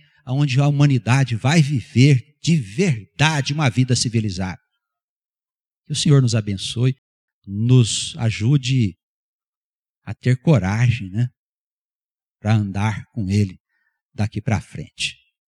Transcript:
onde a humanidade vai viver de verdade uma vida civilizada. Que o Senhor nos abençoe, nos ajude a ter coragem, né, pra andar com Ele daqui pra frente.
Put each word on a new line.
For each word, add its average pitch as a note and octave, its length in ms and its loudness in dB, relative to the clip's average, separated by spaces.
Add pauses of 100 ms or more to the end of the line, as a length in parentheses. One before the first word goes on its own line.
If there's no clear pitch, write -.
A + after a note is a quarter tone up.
(240)
onde C3 360 0
a C#3+ 80 4
humanidade C#3 680 2
vai C#3+ 260 2
viver C3 800 2
de E3 160 0
verdade C#3 960 -2
uma D3 160 -2
vida B2+ 280 0
civilizada. G2 640 -4 (1200)
Que - 80 -12
o C#3+ 40 -4
Senhor C#3 260 4
nos A2+ 140 2
abençoe, A2 580 -4 (500)
nos A2+ 760 2
ajude A#2+ 760 0 (1080)
a G2+ 100 -12
ter B2+ 220 0
coragem, G#2+ 720 2
né, A#2 180 -2 (1120)
pra G#2 140 0
andar G2+ 580 -4
com G2 160 -6
Ele G2 300 0 (560)
daqui G#2+ 260 -6
pra - 200 -2
frente. - 560 -12 (320)